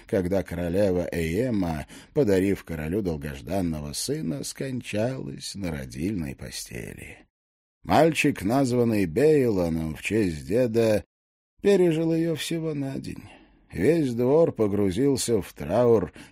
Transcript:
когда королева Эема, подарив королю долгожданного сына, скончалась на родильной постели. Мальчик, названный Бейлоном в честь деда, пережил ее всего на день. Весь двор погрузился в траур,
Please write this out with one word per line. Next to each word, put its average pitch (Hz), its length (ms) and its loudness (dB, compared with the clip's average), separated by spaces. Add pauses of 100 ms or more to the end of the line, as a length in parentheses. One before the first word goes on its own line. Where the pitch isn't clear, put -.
когда 95 340 0
королева 87 680 0
Эема, 85 760 -2 (280)
подарив 98 500 2
королю 80 380 -6
долгожданного 76 920 -6
сына, 151 500 -6
скончалась 131 1120 -6
на 95 180 -6
родильной 71 640 -6
постели. 53 840 -14 (640)
Мальчик, 143 580 4
названный 117 640 2
Бейлоном 87 920 2
в - 60 -16
честь 87 460 0
деда, 113 560 2 (580)
пережил 165 520 4
ее 165 220 0
всего 160 380 -4
на 135 240 -6
день. - 260 -10 (500)
Весь 127 400 2
двор 139 400 4
погрузился 104 880 2
в - 100 -12
траур, 101 640 2 (180)